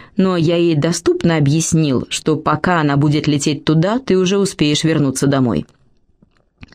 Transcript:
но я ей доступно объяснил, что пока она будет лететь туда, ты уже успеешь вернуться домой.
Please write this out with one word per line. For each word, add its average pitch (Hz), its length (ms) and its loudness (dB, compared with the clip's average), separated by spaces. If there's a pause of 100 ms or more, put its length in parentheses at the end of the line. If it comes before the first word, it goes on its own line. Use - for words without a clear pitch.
(160)
но 190 220 2
я 170 180 2
ей 170 200 2
доступно 170 600 0
объяснил, 151 760 0
что - 280 -4
пока 156 420 -2
она 143 160 0
будет 151 320 0
лететь 147 380 -2
туда, 170 340 2
ты 190 180 0
уже 185 200 0
успеешь 151 480 0
вернуться 147 420 0
домой. 127 380 0 (1080)